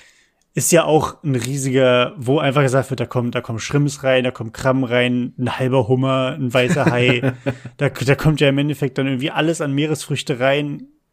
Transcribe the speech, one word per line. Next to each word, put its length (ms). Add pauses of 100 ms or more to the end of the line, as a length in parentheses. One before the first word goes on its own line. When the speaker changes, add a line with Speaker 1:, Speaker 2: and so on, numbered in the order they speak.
(540)
Speaker 1:
Ist 200
ja 100
auch 400
ein 120
riesiger, 840
wo 220
einfach 220
gesagt 280
wird, 100
da 60
kommen, 260
da 80
kommen 200
Shrimps 440
rein, 220
da 60
kommen 200
Krabben 320
rein, 540
ein 200
halber 300
Hummer, 500
ein 160
weißer 340
Hai. 500
Speaker 2:
<laughs> 400
Speaker 1:
Da, 100
da 280
kommt 260
ja 80
im 80
Endeffekt 400
dann 100
irgendwie 240
alles 300
an 100
Meeresfrüchte 720
rein 460 (260)